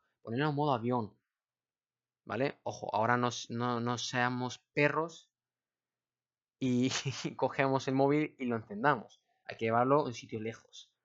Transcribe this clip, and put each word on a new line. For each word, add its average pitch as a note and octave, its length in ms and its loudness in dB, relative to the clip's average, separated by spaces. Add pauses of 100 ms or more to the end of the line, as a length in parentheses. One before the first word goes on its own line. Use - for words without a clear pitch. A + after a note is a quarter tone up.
(220)
ponerlo C3+ 280 -2
en C#3+ 40 -2
modo C#3+ 200 2
avión, A#2 420 -2 (1080)
¿vale? A#2 380 -4
Ojo, - 320 -8
ahora A2+ 220 4
no B2 120 2
s-, - 240 -8
no, A#2+ 280 -2
no A#2+ 180 -2
seamos B2 600 -2 (160)
perros D3 560 0 (1300)
y B2+ 320 2
<laughs> C3 460 -6
cogemos C3+ 520 0
el C3+ 60 0
móvil C#3+ 440 4
y C3+ 80 -6
lo A#2+ 100 0
encendamos. A2+ 640 0 (260)
Hay - 100 -10
que A2+ 100 -2
llevarlo B2+ 340 4
a - 40 0
un A#2+ 100 -6
sitio A2+ 260 -10
lejos, - 500 -12 (140)